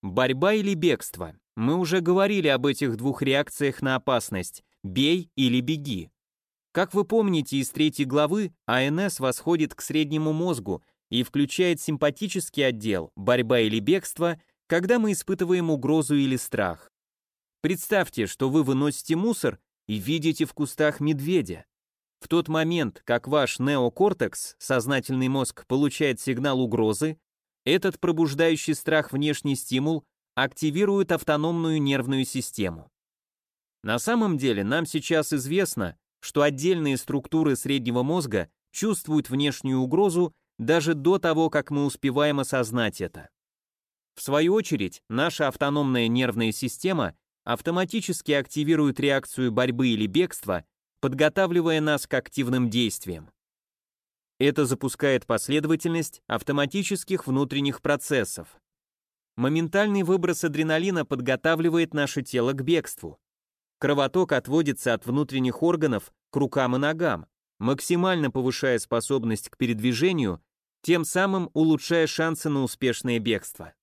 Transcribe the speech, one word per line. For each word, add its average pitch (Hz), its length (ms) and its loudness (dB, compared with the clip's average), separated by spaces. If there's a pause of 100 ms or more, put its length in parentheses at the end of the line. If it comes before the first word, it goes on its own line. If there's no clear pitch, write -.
Борьба 127 520 2
или 202 200 0
бегство. 127 600 -2 (180)
Мы 123 220 0
уже 180 240 0
говорили 185 480 2
об 135 180 2
этих 135 300 0
двух 131 260 -2
реакциях 139 600 0
на 131 120 0
опасность: 117 720 -4 (180)
"бей" 143 540 0
или 127 240 2
"беги". 127 500 -6 (640)
Как 185 220 -2
вы 202 100 2
помните 185 540 0
из 131 120 -2
третьей 147 360 0
главы, 151 480 0 (120)
А 127 160 2
Н 147 160 0
С 190 220 -2
восходит 147 540 0
к - 80 -16
среднему 156 500 0
мозгу – 139 500 -2 (280)
и 120 120 0
включает 147 560 0
симпатический 151 880 -2
отдел 107 500 -2
"Борьба 120 440 2
или 110 180 2
бегство", 165 600 0 (260)
когда 185 320 2
мы 214 140 2
испытываем 180 580 0
угрозу 147 460 2
или 135 200 2
страх. 98 540 -4 (680)
Представьте, 175 680 0
что 131 220 -2
вы 151 140 4
выносите 139 520 0
мусор 196 460 -2 (260)
и 107 100 -4
видите 151 500 0
в - 80 -14
кустах 151 460 -2
медведя. 147 680 -2 (520)
В - 100 -20
тот 165 200 2
момент, 160 560 0
как 120 240 0
ваш 139 300 0
неокортекс, 135 1000 0
сознательный 131 680 0
мозг, 135 380 -4
получает 139 520 0
сигнал 131 420 -2
угрозы, 117 580 0 (460)
этот 180 360 0
пробуждающий 160 720 2
страх 156 380 0
внешний 143 420 0
стимул 143 500 -2 (300)
активирует 175 760 0
автономную 160 680 0
нервную 135 440 0
систему. 92 640 -6 (960)
На 113 140 0
самом 214 400 0
деле 117 260 2
нам 147 220 0
сейчас 156 480 0
известно, 135 600 -2 (240)
что - 200 -2
отдельные 147 560 2
структуры 143 580 0
среднего 123 480 0
мозга 131 460 -2 (240)
чувствуют 160 560 0
внешнюю 131 520 0
угрозу 170 520 2 (260)
даже 156 360 2
до 160 240 2
того, 160 320 2
как 147 200 -2
мы 143 140 0
успеваем 139 560 0
осознать 120 600 -2
это. 87 280 -10 (880)
В - 60 -14
свою 156 320 2
очередь, 113 540 -2
наша 143 400 0
автономная 135 600 0
нервная 117 440 0
система 131 600 -2 (300)
автоматически 175 880 -2
активирует 143 680 2
реакцию 135 500 0
борьбы 127 380 2
или 107 180 2
бегства, 101 580 -2 (360)
подготавливая 160 800 2
нас 151 260 0
к - 80 -4
активным 127 560 0
действиям. 98 600 -2 (1080)
Это 143 260 4
запускает 131 640 0
последовательность 156 1000 -2
автоматических 170 1000 -2
внутренних 139 560 -2
процессов. 131 800 -2 (760)
Моментальный 170 680 0
выброс 180 400 0
адреналина 160 600 0
подготавливает 160 920 0
наше 143 280 -2
тело 127 300 0
к 135 100 -6
бегству. 131 560 -2 (600)
Кровоток 143 540 2
отводится 135 640 0
от - 120 -6
внутренних 131 560 -2
органов 156 500 0 (180)
к - 60 -6
рукам 131 400 0
и - 20 0
ногам, 147 480 -2 (320)
максимально 165 720 0
повышая 127 480 0
способность 117 680 -2
к - 80 -20
передвижению, 120 840 0 (420)
тем 165 220 2
самым 190 500 0
улучшая 160 520 2
шансы 160 420 -2
на 139 140 0
успешное 123 560 0
бегство. 101 540 -4 (100)